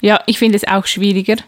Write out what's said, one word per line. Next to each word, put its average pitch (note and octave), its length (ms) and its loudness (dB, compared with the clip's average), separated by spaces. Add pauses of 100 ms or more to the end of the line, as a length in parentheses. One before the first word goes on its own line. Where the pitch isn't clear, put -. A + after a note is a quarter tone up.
Ja, G#3 260 2
ich A3 100 0
finde G#3+ 200 2
es - 100 -6
auch G3 180 0
schwieriger. G3 520 0 (100)